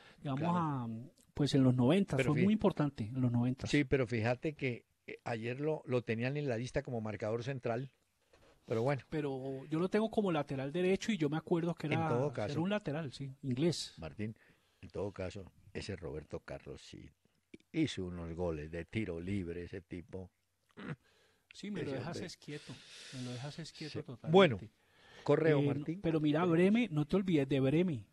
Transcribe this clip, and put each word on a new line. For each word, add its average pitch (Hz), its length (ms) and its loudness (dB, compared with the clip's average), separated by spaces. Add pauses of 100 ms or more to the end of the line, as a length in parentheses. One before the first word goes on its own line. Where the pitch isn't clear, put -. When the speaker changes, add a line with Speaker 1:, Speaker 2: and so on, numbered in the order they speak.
(180)
Speaker 1:
digamos, 135 240 -4
Speaker 2:
Claro. 170 160 2
Speaker 1:
a, 139 320 -2 (440)
pues 143 220 2
en 135 80 8
los 127 100 8
noventa, 139 440 4
Speaker 2:
Pero 131 160 4
Speaker 1:
fue 151 80 4
Speaker 2:
fí- - 20 6
Speaker 1:
muy 208 80 6
importante 156 540 2
en 127 160 -4
los 123 100 4
noventa. 120 340 0
Speaker 2:
Sí, 143 200 2
pero 131 200 2
fíjate 120 500 0
que, 127 280 -4 (240)
eh, - 160 -12
ayer 120 380 -4
lo, 156 240 -2
lo 123 180 0
tenían 120 320 -2
en 147 140 -2
la 113 80 0
lista 127 260 -4
como 123 160 -6
marcador 110 460 -4
central, 127 460 -4 (720)
pero 113 180 0
bueno. 135 260 0
Speaker 1:
Pero 135 580 -6
yo 156 120 0
lo 185 80 2
tengo 214 240 0
como 196 220 2
lateral 143 400 -2
derecho 185 400 2
y 196 40 -2
yo 151 120 2
me 156 80 -2
acuerdo 170 380 0
que - 120 -6
Speaker 2:
En 143 60 0
Speaker 1:
era, 160 160 2
Speaker 2:
todo 120 160 2
Speaker 1:
era 135 80 -2
Speaker 2:
caso, 120 280 -2
Speaker 1:
un 185 80 0
lateral, 160 440 -4
sí, 135 200 -10 (100)
inglés. 139 560 0
Speaker 2:
Martín, 104 360 -8 (460)
en 92 80 -14
todo 98 240 -6
caso, 92 360 -8 (240)
ese - 220 -8
Roberto 76 460 -10
Carlos 69 400 -12
sí - 280 -18 (640)
hizo 151 320 -2
unos 87 320 -8
goles 80 340 -4
de 85 140 -8
tiro 98 380 -6
libre, 87 420 -6
ese 92 160 -12
tipo. 90 500 -12 (1200)
Speaker 1:
Sí, 202 200 -12
me 190 100 -6
Speaker 2:
Ese - 80 -6
Speaker 1:
lo 135 80 -4
dejas 160 200 -6
Speaker 2:
hombre. 170 100 -8
Speaker 1:
es - 100 -14
quieto, 143 360 -14 (400)
me 127 100 -8
lo 123 80 -8
dejas 127 260 -10
es 160 160 -12
quieto - 260 -10
Speaker 2:
Sí. 147 60 -6
Speaker 1:
totalmente. 139 260 -6
Speaker 2:
Bueno, 160 280 8 (640)
correo, 151 340 6
Speaker 1:
Eh, 143 60 4
no, 143 40 4
Speaker 2:
Martín. 147 340 -2
Speaker 1:
pero 160 180 2
mira, 151 260 4
Breme, 190 460 6
no 147 160 2
te - 80 0
olvides 170 340 4
de 139 100 2
Breme, 143 540 2